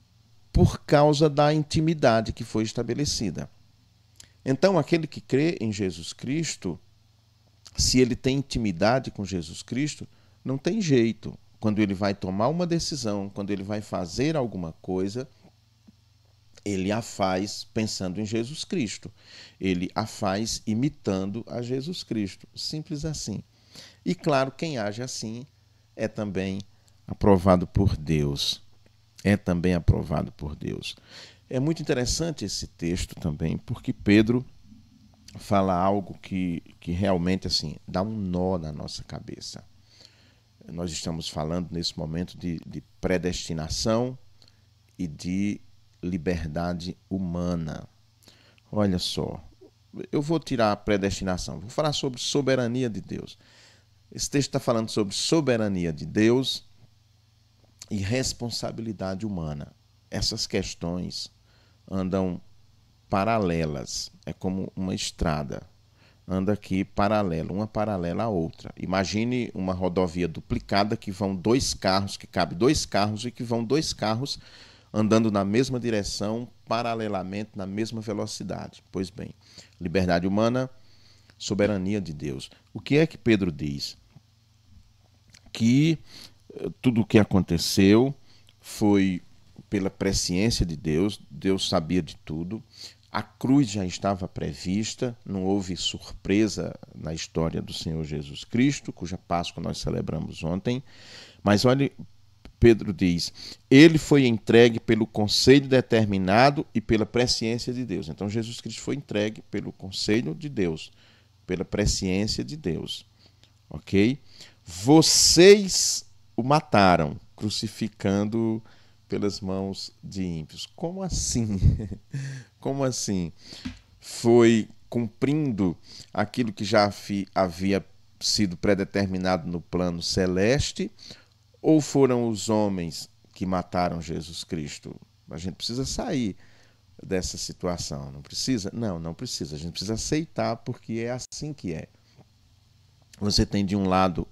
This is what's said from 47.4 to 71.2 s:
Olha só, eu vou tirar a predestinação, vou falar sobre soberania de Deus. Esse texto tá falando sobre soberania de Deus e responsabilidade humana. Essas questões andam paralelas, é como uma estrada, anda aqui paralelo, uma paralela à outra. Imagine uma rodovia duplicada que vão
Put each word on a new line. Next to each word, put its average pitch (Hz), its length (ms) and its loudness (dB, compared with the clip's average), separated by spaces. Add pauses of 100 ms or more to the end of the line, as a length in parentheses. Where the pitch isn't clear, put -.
Olha 98 280 0
só, - 440 -6 (680)
eu 151 100 0
vou 156 180 0
tirar 113 320 2
a 101 40 2
predestinação, 95 840 -2
vou 101 100 -14
falar 151 240 -2
sobre 131 260 -4
soberania 127 720 0
de 98 120 -8
Deus. - 360 -12 (760)
Esse - 180 -6
texto 143 220 0
tá 139 80 -2
falando 113 300 0
sobre 101 240 -2
soberania 107 800 2
de 76 120 -10
Deus 113 600 2 (1200)
e 110 80 -4
responsabilidade 110 1300 -4
humana. 78 460 -6 (380)
Essas - 380 -4
questões 90 840 -6 (580)
andam 92 520 -2 (680)
paralelas, 87 1000 -2 (140)
é 78 80 -8
como 95 420 -6
uma 95 200 -4
estrada, 73 720 -4 (600)
anda 95 260 0
aqui 95 300 -2
paralelo, 95 720 0
uma 107 140 -4
paralela 98 560 -4
à 117 60 -2
outra. 85 480 -4
Imagine 101 760 -2
uma 92 200 -4
rodovia 90 540 0
duplicada 104 680 -2
que - 140 -10
vão 95 240 -2